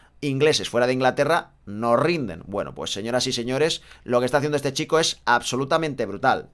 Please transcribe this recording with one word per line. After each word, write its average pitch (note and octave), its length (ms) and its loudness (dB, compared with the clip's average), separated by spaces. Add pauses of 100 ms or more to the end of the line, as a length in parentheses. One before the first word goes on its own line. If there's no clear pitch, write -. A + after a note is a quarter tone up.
(220)
ingleses C#3 480 2
fuera A#2+ 180 2
de B2+ 60 4
Inglaterra C#3 580 0 (140)
no A2+ 300 0
rinden. C#3 520 0
Bueno, F2+ 260 -4
pues D2 180 -8
señoras A#2+ 360 -2
y B2+ 60 -2
señores, C3 480 -2 (220)
lo B2 160 0
que B2 60 2
está B2+ 120 2
haciendo D3 200 0
este C#3 160 -4
chico D#3 260 0
es - 260 -2
absolutamente C3 800 0
brutal, G2 480 0